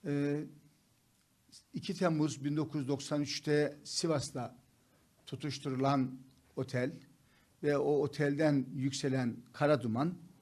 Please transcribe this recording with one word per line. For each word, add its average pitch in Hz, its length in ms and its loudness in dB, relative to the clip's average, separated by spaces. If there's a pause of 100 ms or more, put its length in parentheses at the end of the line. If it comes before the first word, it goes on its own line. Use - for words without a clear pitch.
E, 143 360 0 (1300)
iki - 220 -6
Temmuz 151 500 0
bin 147 120 0
dokuz 151 240 -2
yüz 127 80 -4
doksan 143 340 -2
üçte 147 640 0
Sivas'ta 131 720 -4 (720)
tutuşturulan 135 920 0 (380)
otel 131 360 -2 (720)
ve 147 160 2
o 143 140 2
otelden 143 840 2
yükselen 131 640 0 (160)
kara 147 300 4
duman 127 320 0 (280)